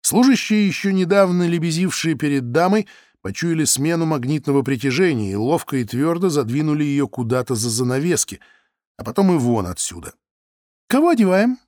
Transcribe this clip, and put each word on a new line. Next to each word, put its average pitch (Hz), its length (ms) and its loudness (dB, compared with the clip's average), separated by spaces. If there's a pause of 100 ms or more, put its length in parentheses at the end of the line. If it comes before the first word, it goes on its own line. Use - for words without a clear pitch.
Служащие, 214 640 2
ещё 196 240 -2
недавно 185 560 2
лебезившие 170 680 -2
перед 135 360 -2
дамой, 185 360 2 (340)
почуяли 156 440 -2
смену 165 400 0
магнитного 143 560 0
притяжения 131 720 0
и 98 40 -4
ловко 135 420 -2
и 127 60 0
твёрдо 165 460 0
задвинули 147 540 0
её 139 240 0
куда-то 127 480 -2
за 117 140 -4
занавески — 127 720 -2 (580)
а - 60 -16
потом 185 300 2
и 170 40 2
вон 117 300 0
отсюда. 87 460 -10 (760)
"Кого 302 220 4
одеваем?" 226 580 2